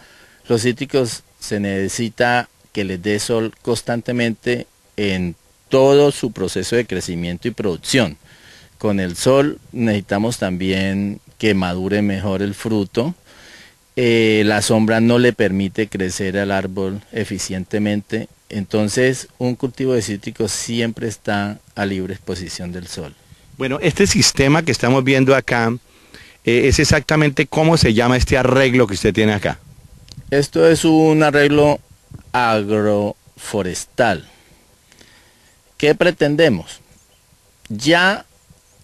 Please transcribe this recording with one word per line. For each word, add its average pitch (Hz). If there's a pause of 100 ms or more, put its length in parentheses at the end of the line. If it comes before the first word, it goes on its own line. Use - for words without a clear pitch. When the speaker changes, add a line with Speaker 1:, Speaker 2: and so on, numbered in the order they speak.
(480)
Speaker 1:
Los 117
cítricos 123 (160)
se 104
necesita 110 (240)
que 104
les 92
dé 104
sol 113
constantemente 120 (320)
en 92 (360)
todo 139
su 117
proceso 95
de 120
crecimiento 87
y 120
producción. 95 (580)
Con 104
el 90
sol 139 (140)
necesitamos 107
también 95 (180)
que 107
madure 95
mejor 98
el 101
fruto. 113 (800)
Eh, 113
la 104
sombra 113
no 120
le 123
permite 98
crecer 95
al 101
árbol 95 (120)
eficientemente. 104 (200)
Entonces, 107 (100)
un 123
cultivo 131
de 120
cítricos 107
siempre 117
está 104 (180)
a 101
libre 92
exposición 90
del 87
sol. 76 (440)
Speaker 2:
Bueno, 135
este 185
sistema 156
que 143
estamos 127
viendo 131
acá, 120 (720)
eh, 120
es 135
exactamente 151
cómo 160
se 123
llama 120
este 127
arreglo 127
que 101
usted 101
tiene 107
acá. 92 (680)
Speaker 1:
Esto 143
es 156
un 156
arreglo 147 (1200)
agroforestal. 101 (1500)
¿Qué 147
pretendemos? 151 (880)
Ya 170 (600)